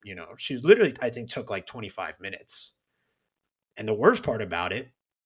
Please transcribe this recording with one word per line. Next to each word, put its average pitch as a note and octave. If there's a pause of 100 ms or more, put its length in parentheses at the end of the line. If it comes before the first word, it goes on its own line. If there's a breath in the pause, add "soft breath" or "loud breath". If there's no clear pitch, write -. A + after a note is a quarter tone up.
you G2
know, E2+
she -
was B2
literally, F#3
I A#2+
think, A#2
took, -
like, G2
twenty-five F#2+
minutes. - (1040)
And G#2+
the G#2+
worst D#3
part A2+
about F2+
it A#2 (360)